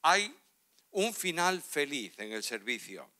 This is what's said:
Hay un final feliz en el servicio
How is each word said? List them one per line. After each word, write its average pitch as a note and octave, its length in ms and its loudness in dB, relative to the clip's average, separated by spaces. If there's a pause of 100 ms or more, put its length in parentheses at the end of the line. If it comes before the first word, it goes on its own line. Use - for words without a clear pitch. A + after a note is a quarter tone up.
Hay G3+ 320 4 (580)
un G#3 220 2
final F3+ 480 0
feliz C#3+ 580 -2
en G#2+ 120 -8
el G#2+ 120 -6
servicio G#2 680 -6 (100)